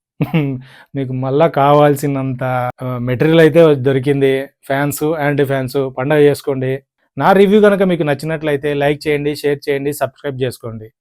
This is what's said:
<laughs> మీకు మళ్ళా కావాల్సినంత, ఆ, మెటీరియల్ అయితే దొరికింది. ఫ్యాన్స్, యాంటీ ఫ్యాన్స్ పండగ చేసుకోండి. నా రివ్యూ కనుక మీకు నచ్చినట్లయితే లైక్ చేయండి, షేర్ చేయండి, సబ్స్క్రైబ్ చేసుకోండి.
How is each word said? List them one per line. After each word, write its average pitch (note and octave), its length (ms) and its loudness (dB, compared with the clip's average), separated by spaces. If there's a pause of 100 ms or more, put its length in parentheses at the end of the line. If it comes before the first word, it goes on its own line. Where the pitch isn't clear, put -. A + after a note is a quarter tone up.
(200)
<laughs> C#3 420 -4 (320)
మీకు C3 180 -6
మళ్ళా C3+ 420 0
కావాల్సినంత, C#3 880 2 (360)
ఆ, B2+ 60 -8 (140)
మెటీరియల్ D3+ 440 2
అయితే D#3 160 4 (200)
దొరికింది. C3+ 520 0 (340)
ఫ్యాన్స్, C#3+ 380 -4 (140)
యాంటీ C#3+ 260 0
ఫ్యాన్స్ C3+ 340 -4 (160)
పండగ D3 260 0
చేసుకోండి. C3+ 520 0 (440)
నా C#3 160 2
రివ్యూ G3 280 6
కనుక G3+ 220 4
మీకు F3 220 0
నచ్చినట్లయితే D3+ 720 -4
లైక్ C#3+ 260 -2
చేయండి, D3 360 -2
షేర్ C#3+ 260 -2
చేయండి, C#3+ 300 -4
సబ్స్క్రైబ్ C3+ 500 -8
చేసుకోండి. A2+ 460 -8 (120)